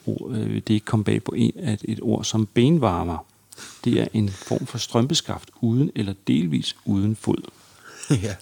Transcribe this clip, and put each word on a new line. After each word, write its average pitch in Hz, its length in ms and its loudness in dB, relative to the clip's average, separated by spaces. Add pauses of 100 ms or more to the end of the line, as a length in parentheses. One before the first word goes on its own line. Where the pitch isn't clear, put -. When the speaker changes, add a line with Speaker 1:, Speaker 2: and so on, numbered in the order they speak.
Speaker 1:
ord, - 260 -4
øh, 107 240 -4
det 107 140 -4
ikke 107 160 2
komme 107 200 0
bag 107 180 2
på - 80 -4
en, 117 280 2
at 110 240 -2
et 107 180 -4
ord 107 220 0
som 110 220 0
benvarmer, 101 800 2 (580)
det 117 180 2
er - 120 0
en 107 160 2
form 120 360 -4
for - 120 -10
strømpeskaft 117 720 0 (120)
uden 123 340 2
eller 98 180 -2 (140)
delvis 147 480 0 (100)
uden 104 300 0
fod. - 360 -4 (580)
Speaker 2:
<laughs> 110 140 2
Ja. 101 180 -6